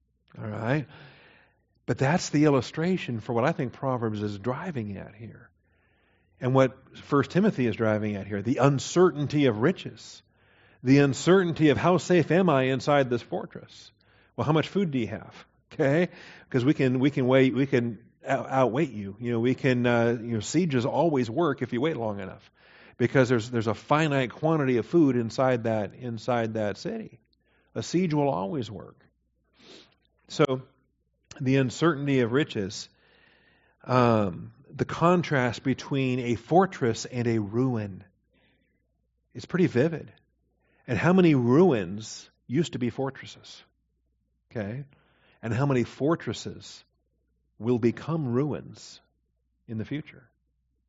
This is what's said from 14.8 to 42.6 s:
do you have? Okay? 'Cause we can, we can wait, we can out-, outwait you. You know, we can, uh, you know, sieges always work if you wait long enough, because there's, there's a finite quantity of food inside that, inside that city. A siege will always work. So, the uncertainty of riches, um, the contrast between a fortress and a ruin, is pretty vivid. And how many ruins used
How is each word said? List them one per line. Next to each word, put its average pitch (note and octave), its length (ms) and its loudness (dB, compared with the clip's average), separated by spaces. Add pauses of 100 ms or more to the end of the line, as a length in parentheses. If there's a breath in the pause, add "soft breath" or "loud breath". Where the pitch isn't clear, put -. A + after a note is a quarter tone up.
do C#3 80 -4
you A2+ 100 -2
have? - 380 -12 (260)
Okay? D#3+ 380 2 (400 loud breath)
'Cause B2 160 0
we D3+ 80 4
can, C3 260 2
we C#3+ 120 2
can C3 160 0
wait, C3 260 6
we C3+ 140 0
can A#2+ 320 0 (260)
out-, C3 240 -4
outwait C3 420 0
you. G2+ 280 -10
You A#2+ 140 -4
know, A#2 60 0
we B2 140 2
can, B2+ 320 0
uh, A#2+ 340 2
you A#2 140 -8
know, A2 60 -2
sieges C3+ 460 0
always C3 440 0
work C#3 320 -2
if B2 100 -6
you A#2+ 80 -2
wait D3+ 180 -2
long G#2+ 220 -6
enough, - 320 -14 (460 soft breath)
because A#2+ 320 2
there's, B2 220 0
there's A#2 160 -2
a G#2+ 80 0
finite C#3+ 560 0
quantity D3 460 0
of A2 100 -2
food D3 280 4
inside A#2+ 500 0
that, A2 280 -2
inside A#2 640 -4
that G#2 240 -4
city. A3 400 -12 (560)
A A#2 80 -6
siege E3 320 -2
will C#3+ 140 2
always B2+ 420 -6
work. E2+ 260 -18 (1300 loud breath)
So, C3 340 0 (760)
the C3+ 180 2
uncertainty C#3 640 0
of A2 100 0
riches, A2+ 580 -4 (920 soft breath)
um, A2+ 680 2 (220)
the C3 120 -4
contrast D3+ 800 0
between C3 560 -2
a A#2+ 160 -2
fortress D#3 720 0
and A#2+ 220 -4
a A2+ 120 2
ruin, G#2+ 640 -4 (1300)
is B2 120 -14
pretty F3 220 2
vivid. C3+ 440 0 (760)
And B2 100 -2
how D#3+ 160 4
many F3+ 220 6
ruins A#2+ 920 2 (180)
used D3+ 260 -2